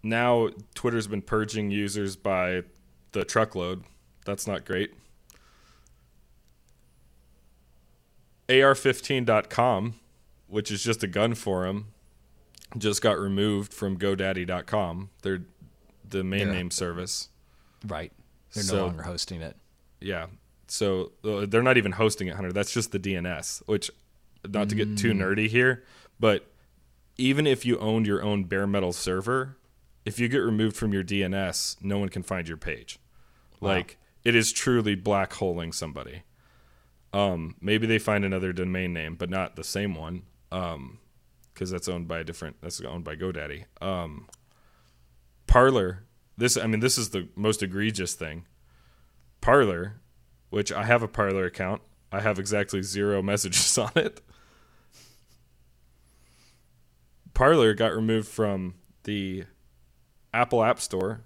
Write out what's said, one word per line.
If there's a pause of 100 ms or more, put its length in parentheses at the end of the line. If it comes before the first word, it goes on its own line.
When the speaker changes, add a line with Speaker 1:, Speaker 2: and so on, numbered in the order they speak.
Speaker 1:
Now, (260)
Twitter's
been
purging
users
by (480)
the
truckload. (420)
That's
not
great. (3500)
A
R
fifteen
dot
com, (520)
which
is
just
a
gun
forum, (920)
just
got
removed
from
godaddy
dot
com, (140)
their, (680)
the
main
Speaker 2:
Yeah.
Speaker 1:
name
service. (560)
Speaker 2:
Right. (420)
They're
no
Speaker 1:
So
Speaker 2:
longer
hosting
it. (420)
Speaker 1:
Yeah. (420)
So, (120)
uh,
they're
not
even
hosting
it,
Hunter.
That's
just
the
D
N
S,
which, (560)
not
to
get
too
Speaker 2:
Mm.
Speaker 1:
nerdy
here, (360)
but (680)
even
if
you
owned
your
own
bare
metal
server, (480)
if
you
get
removed
from
your
D
N
S,
no
one
can
find
your
page. (640)
Speaker 2:
Wow.
Speaker 1:
Like, (260)
it
is
truly
black
holing
somebody. (920)
Um,
maybe
they
find
another
domain
name,
but
not
the
same
one, (280)
um, (560)
'cause
that's
owned
by
a
different,
that's
owned
by
GoDaddy. (160)
Um, (1200)
Parler, (320)
this,
I
mean,
this
is
the
most
egregious
thing. (920)
Parler, (480)
which
I
have
a
Parler
account, (300)
I
have
exactly
zero
<laughs>
messages
on
it. (3000)
Parler
got
removed
from (280)
the (880)
Apple
App
Store